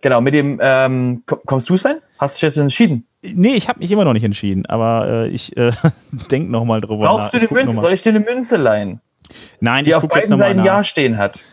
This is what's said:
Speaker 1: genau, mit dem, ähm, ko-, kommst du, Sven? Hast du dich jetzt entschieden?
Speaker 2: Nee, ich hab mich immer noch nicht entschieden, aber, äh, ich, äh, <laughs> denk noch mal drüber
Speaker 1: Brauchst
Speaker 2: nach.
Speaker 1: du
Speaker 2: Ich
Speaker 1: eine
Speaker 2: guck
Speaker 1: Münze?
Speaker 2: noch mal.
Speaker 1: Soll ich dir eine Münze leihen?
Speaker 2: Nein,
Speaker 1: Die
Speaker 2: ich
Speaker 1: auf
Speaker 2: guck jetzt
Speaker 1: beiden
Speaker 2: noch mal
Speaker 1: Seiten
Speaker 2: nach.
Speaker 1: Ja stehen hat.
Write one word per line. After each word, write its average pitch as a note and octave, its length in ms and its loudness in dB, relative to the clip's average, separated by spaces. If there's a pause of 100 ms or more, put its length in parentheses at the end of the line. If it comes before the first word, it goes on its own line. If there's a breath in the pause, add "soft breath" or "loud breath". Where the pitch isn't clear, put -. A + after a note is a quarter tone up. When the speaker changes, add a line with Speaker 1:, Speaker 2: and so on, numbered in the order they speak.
Speaker 1:
genau, A#2+ 180 4
mit C#3 140 2
dem, C#3+ 280 0
ähm, B2+ 640 0
ko-, - 180 -4
kommst C3 240 -2
du, F3+ 80 2
Sven? C#4 200 0 (220)
Hast - 180 -4
du - 0 -
dich - 60 -4
jetzt D3+ 160 0
entschieden? C#3+ 480 0 (280)
Speaker 2:
Nee, G#3+ 200 2
ich G#3+ 140 -2
hab B3+ 100 -4
mich F3 120 -6
immer G#3 140 2
noch C#3 80 2
nicht A2 120 0
entschieden, G2+ 420 -2
aber, A2+ 420 -2
äh, A2+ 200 -2
ich, - 280 -10
äh, A#2+ 160 2 (280)
<laughs> - 300 -12
denk C3+ 200 -2
noch A#2 140 -2
mal A2+ 160 0
drüber G#2+ 260 -2
Speaker 1:
Brauchst E3+ 220 0
Speaker 2:
nach. - 40 -8
Speaker 1:
du - 60 -2
Speaker 2:
Ich A3+ 40 2
Speaker 1:
eine A3+ 60 0
Speaker 2:
guck C#3+ 100 0
Speaker 1:
Münze? B2 160 0
Speaker 2:
noch - 20 -
mal. A2 60 -2
Speaker 1:
Soll F3 120 2
ich F#3+ 80 -6
dir A3+ 80 2
eine G#3+ 100 2
Münze A#3+ 360 -2
leihen? G#2+ 440 0 (600 loud breath)
Speaker 2:
Nein, B2 240 2
Speaker 1:
Die D3+ 60 2
Speaker 2:
ich D#3+ 60 4
Speaker 1:
auf D#3+ 60 2
Speaker 2:
guck D#3+ 120 -2
jetzt G3+ 140 0
Speaker 1:
beiden - 20 0
Speaker 2:
noch G#3 80 4
mal G3+ 80 4
Speaker 1:
Seiten F#3+ 120 2
Speaker 2:
nach. F#3 80 2
Speaker 1:
Ja G3 180 2
stehen B2+ 340 -2
hat. G2+ 240 -4 (100)